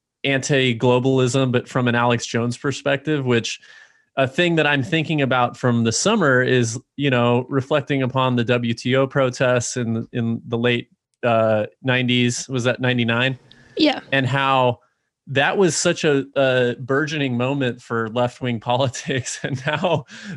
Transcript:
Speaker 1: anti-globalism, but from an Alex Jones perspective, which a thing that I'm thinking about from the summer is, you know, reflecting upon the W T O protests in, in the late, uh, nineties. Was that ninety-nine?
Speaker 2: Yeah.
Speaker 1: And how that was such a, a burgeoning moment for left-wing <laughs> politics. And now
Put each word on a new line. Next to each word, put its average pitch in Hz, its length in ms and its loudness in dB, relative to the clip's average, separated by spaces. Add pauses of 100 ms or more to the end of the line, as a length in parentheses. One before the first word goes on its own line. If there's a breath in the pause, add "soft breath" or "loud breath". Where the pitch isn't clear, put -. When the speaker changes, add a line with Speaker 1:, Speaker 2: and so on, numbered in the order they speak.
(240)
Speaker 1:
anti-globalism, 131 1300 2
but 120 180 -2
from 123 180 0
an 120 60 2
Alex 120 320 2
Jones 120 320 -4
perspective, 139 680 -2
which 120 360 0 (560 loud breath)
a 135 120 2
thing 170 280 2
that 156 120 2
I'm 139 160 2
thinking 156 380 -2
about 127 340 0
from 120 300 0
the 110 80 2
summer 165 480 2
is, 123 360 0 (200)
you 139 120 0
know, 120 380 2
reflecting 139 540 -2
upon 131 340 0
the 120 80 0
W 117 300 0
T 123 220 -4
O 135 120 2
protests 127 720 0
in, 113 340 -4
in 117 340 -4
the 117 120 -4
late, 120 320 0 (340)
uh, 110 440 2 (140)
nineties. 123 680 0
Was 127 160 -4
that 123 160 0
ninety-nine? 123 580 0 (380 loud breath)
Speaker 2:
Yeah. 294 240 0 (100)
Speaker 1:
And 135 140 2
how 131 540 2 (480)
that 143 300 0
was 185 200 2
such - 260 0
a, 139 220 2 (100)
a 127 440 2
burgeoning 139 580 -2
moment 127 440 -2
for 113 280 -4
left-wing 123 500 -2
<laughs> - 20 -10
politics. 123 800 -4
And 135 240 -8
now 156 400 -2 (320 loud breath)